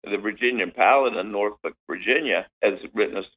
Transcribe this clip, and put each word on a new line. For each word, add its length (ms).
the 140
Virginia 500
Paladin 520
in 120
Norfolk, 420
Virginia, 580
has 120
written 240
a 60